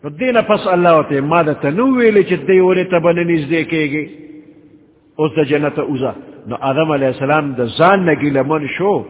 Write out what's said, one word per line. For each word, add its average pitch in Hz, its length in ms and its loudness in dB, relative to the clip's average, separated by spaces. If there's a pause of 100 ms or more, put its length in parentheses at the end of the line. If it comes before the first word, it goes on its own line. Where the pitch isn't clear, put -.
نو 147 60 -10
دې 180 240 -4
نه 226 80 4
پس 208 240 0
الله 175 300 4
ورته، 147 240 0
«ما 160 220 2
درته 147 280 -2
نه 180 120 -2
ویلې 240 460 4
چې 175 80 0 (100)
دې 185 160 4
ونې 185 280 2
ته 180 80 2
به 170 140 2
نه 170 120 0
نږدې 165 460 -2
کېږي، 151 340 -2 (1120)
اوس 156 180 0
د 156 140 2
جنته 147 320 0
وځه.» 127 320 -4 (320)
نو 113 140 -8
آدم 147 320 0
علیه 139 140 0
السلام 139 460 -2
د 123 140 -2 (120)
ځان 185 260 4
نه 165 100 2
ګیلمن 139 540 -2
شو 175 420 -2